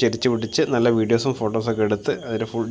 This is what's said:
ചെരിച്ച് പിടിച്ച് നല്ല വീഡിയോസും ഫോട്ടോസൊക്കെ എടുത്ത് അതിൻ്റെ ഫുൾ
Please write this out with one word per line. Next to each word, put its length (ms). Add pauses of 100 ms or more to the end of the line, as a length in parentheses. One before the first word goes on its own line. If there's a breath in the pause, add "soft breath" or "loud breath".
ചെരിച്ച് 320
പിടിച്ച് 280 (120)
നല്ല 240
വീഡിയോസും 420
ഫോട്ടോസൊക്കെ 480
എടുത്ത് 260 (120)
അതിൻ്റെ 260
ഫുൾ 180